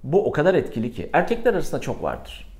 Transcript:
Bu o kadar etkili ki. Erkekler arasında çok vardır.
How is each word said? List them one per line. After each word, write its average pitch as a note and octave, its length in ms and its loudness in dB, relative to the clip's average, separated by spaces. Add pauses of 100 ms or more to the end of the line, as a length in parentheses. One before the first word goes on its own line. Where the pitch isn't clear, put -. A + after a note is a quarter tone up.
Bu D#3+ 220 2
o A#2+ 60 2
kadar E3+ 220 4
etkili A2+ 380 0
ki. F2 220 -8
Erkekler A#3 400 2
arasında - 280 -2
çok - 220 -6
vardır. - 560 -8